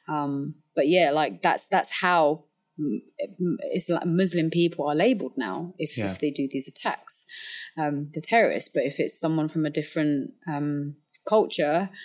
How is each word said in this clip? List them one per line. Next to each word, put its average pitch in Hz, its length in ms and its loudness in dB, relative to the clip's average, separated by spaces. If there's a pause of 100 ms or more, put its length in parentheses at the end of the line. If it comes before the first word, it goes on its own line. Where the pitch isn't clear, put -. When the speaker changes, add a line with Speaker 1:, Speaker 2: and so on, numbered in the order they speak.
Speaker 1:
Um, 143 480 -2 (180)
but 143 140 2
yeah, 165 240 6
like, 143 280 0
that's, - 280 0
that's - 320 0
how 165 440 4 (340)
m-, 147 220 -2 (400)
m-, 175 160 0 (140)
it's - 180 -2
like 170 160 0
Muslim 170 460 2
people 170 360 0
are 147 80 2
labeled 190 420 2
now 131 420 -4
if, - 180 -6
Speaker 2:
Yeah. 104 140 -2
Speaker 1:
if 95 80 -6
they 151 120 0
do 139 200 -2
these 131 180 -6
attacks, - 560 -8 (540)
um, 147 340 -2
the 160 80 -6
terrorists. 170 480 2
But 143 140 0
if 143 180 -2
it's - 180 -2
someone 160 300 0
from 156 160 -2
a 147 60 -2
different, 151 600 -2 (140)
um, 147 500 -4 (300)
culture, 180 640 2 (160)